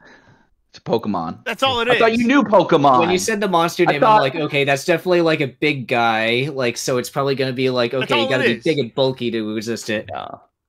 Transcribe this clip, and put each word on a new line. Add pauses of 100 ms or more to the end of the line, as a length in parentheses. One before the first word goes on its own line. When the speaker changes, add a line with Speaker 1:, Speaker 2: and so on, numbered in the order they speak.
(680)
Speaker 1:
It's
a
Pokemon.
Speaker 2:
That's
all
it
Speaker 1:
I
thought
Speaker 2:
is.
Speaker 1:
you
knew
Pokemon.
Speaker 3:
When
you
said
the
monster
Speaker 1:
I
Speaker 3:
name,
Speaker 1:
thought
Speaker 3:
I'm
like,
"Okay,
that's
definitely,
like,
a
big
guy,
like,
so
it's
probably
gonna
be,
like,
Speaker 2:
That's
Speaker 3:
okay,
you
Speaker 2:
all
Speaker 3:
gotta
Speaker 2:
it
Speaker 3:
be
Speaker 2:
is.
Speaker 3:
big
and
bulky
to
resist
it."
Speaker 1:
No. (280)